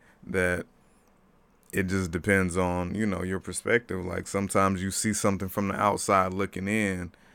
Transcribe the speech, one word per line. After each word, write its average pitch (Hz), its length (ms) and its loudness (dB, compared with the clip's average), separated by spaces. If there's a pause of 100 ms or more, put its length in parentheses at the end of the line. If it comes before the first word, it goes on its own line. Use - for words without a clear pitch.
(280)
that 90 380 0 (1080)
it 95 140 0
just 92 240 0
depends 92 440 2
on, 90 400 0
you 107 100 0
know, 90 180 -2
your 92 160 -4
perspective. 92 640 -2
Like, 90 220 -6
sometimes 98 540 2
you 95 100 -2
see 107 220 0
something 98 360 0
from 101 200 -2
the 98 60 -2
outside 98 580 2
looking 95 340 -4
in. 98 440 -2 (240)